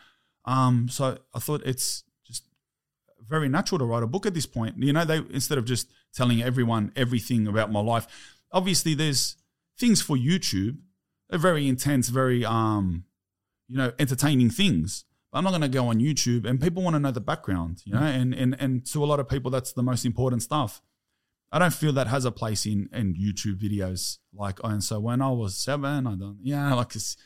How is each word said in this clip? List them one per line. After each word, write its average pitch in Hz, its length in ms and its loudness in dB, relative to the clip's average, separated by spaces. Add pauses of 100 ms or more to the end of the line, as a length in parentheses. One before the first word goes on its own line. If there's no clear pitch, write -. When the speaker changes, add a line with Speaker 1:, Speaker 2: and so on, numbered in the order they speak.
(440)
Speaker 1:
Um, 123 460 2
so 131 280 -2 (160)
I 131 60 -6
thought 147 260 -4
it's - 380 -4 (220)
just - 180 -12 (840)
very 151 200 0
natural 170 320 0
to 131 60 0
write 117 180 0
a 113 40 -2
book 160 180 -2
at 202 80 0
this 156 120 -2
point. 113 360 -4
You 139 100 4
know, 165 140 2
they, 160 120 0 (140)
instead 139 260 -2
of 120 80 0
just 123 240 -2 (240)
telling 120 280 2
everyone 117 540 0
everything 120 520 0
about 107 240 0
my 104 100 0
life, 113 260 0 (440)
obviously 180 440 2
there's 143 400 0 (420)
things 233 240 4
for 151 160 0
YouTube. 123 600 0 (520)
They're 180 100 0
very 151 280 4
intense, 127 420 2
very, 127 340 2
um, 107 600 0 (640)
you 127 100 -6
know, 123 220 -2
entertaining 131 500 4
things. 104 560 0 (260)
But 127 60 -4
I'm 165 60 0
not 190 80 0
gonna 156 180 0
go 127 180 0
on 113 120 2
YouTube, 120 460 2
and 127 140 0
people 175 220 0
wanna 165 180 2
know 139 120 0
the 117 100 -4
background, 92 640 -4
you 101 80 -10
know, 113 60 2
Speaker 2:
Mm. 139 220 2
Speaker 1:
and, 127 120 2
and, 127 260 0
and 131 280 -2
to 151 160 -2
a - 20 0
lot 147 140 2
of 131 100 -4
people, 127 220 -2
that's 127 220 -2
the 127 100 0
most 127 220 0
important 123 360 0
stuff. 143 400 -4 (680)
I 156 80 2
don't 175 140 4
feel 151 200 0
that 131 140 2
has 131 180 0
a 120 60 0
place - 340 -4
in, 101 280 -2
in 98 220 0
YouTube 98 440 -2
videos. 98 580 -4 (160)
Like, 98 300 -8
and 104 200 -2
so 107 160 -4
when 120 220 0
I 135 100 0
was 110 260 -2
seven, 139 500 -2
I 104 80 -4
done, 101 260 -10
yeah, 143 340 0
like 123 200 -2
it's - 200 -8 (100)